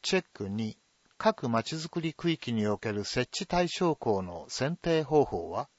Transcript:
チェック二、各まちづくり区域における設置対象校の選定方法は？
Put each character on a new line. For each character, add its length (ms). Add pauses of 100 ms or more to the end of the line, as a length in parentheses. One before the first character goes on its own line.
チ 160
ェ 40
ッ 120
ク 160
二、 280 (420)
各 300
ま 120
ち 140
づ 120
く 140
り 140
区 160
域 200
に 140
お 140
け 120
る 120
設 260 (140)
置 20
対 220
象 280
校 280
の 260
選 260
定 280
方 200
法 280
は？ 280